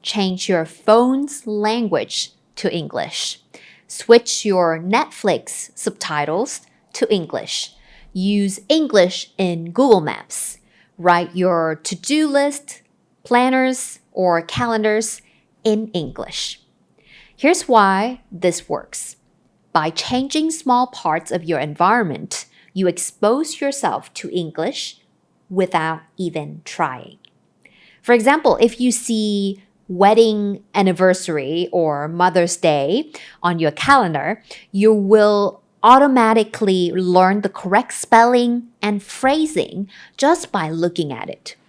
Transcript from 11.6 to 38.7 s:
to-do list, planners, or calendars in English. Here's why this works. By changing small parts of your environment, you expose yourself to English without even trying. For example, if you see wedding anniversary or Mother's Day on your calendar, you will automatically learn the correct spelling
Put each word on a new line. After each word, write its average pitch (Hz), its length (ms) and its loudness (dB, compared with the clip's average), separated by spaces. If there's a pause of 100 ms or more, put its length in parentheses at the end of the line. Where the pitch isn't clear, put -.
to-do 302 440 -2
list, 285 540 -2 (420)
planners, 254 760 0 (120)
or 175 300 0
calendars 220 800 -2 (420)
in 220 300 0
English. - 680 -8 (760)
Here's 339 340 0
why 214 600 2
this 175 380 -2
works. - 480 -10 (560)
By 160 180 0
changing 277 640 -4
small 254 360 0
parts - 440 -4
of 165 140 -4
your 156 140 -2
environment, 165 840 -2 (280)
you 185 140 0
expose 220 760 -2
yourself 214 540 -4
to - 140 -12
English 170 680 -6 (500)
without 175 520 -4 (160)
even 160 480 -8
trying. - 540 -8 (840)
For 240 120 2
example, 269 460 4
if 233 220 2
you 247 100 2
see 208 720 -2 (260)
wedding 208 760 4 (100)
anniversary 180 1000 0
or 151 360 0
Mother's 175 480 0
Day 160 560 0 (320)
on 175 160 0
your 156 120 2
calendar, 175 720 0 (300)
you 214 220 4
will 208 680 4 (220)
automatically 220 1080 4
learn 185 480 2
the 196 80 -4
correct 202 440 -2
spelling 240 760 4 (120)